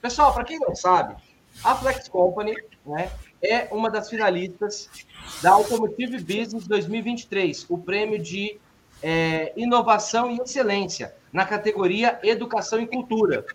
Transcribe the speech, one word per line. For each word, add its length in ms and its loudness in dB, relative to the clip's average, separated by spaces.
Pessoal, 320 4
pra 120 -2
quem 140 -10
não 160 -2
sabe, 400 2
a 120 4
Flex 320 -2
Company, 480 2
né, 260 -6
é 280 0
uma 180 -2
das 200 -6
finalistas 800 -2
da 80 10
Automotive 680 2
Business 460 -4
dois 220 0
mil 120 -2
e 40 -6
vinte 200 -4
e 40 -20
três, 400 -2
o 100 -4
prêmio 400 -2
de, 400 -6
é, 540 0
inovação 760 2
e 80 -4
excelência 760 -2
na 140 2
categoria 800 0
Educação 560 0
e 80 -4
Cultura, 680 0